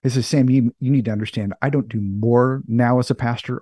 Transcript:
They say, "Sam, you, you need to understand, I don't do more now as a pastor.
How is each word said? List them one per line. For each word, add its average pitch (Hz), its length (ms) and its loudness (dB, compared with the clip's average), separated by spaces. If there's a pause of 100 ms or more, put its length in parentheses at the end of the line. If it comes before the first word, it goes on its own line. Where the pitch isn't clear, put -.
They 135 60 0
say, 123 120 0
"Sam, 131 280 2
you, 127 300 2
you 127 120 0
need 135 140 2
to 110 60 -2
understand, 104 500 -6
I 135 80 0
don't 139 200 -2
do 110 100 -6
more 117 640 2
now 120 340 2
as 123 120 -2
a 120 40 -2
pastor. 120 460 -4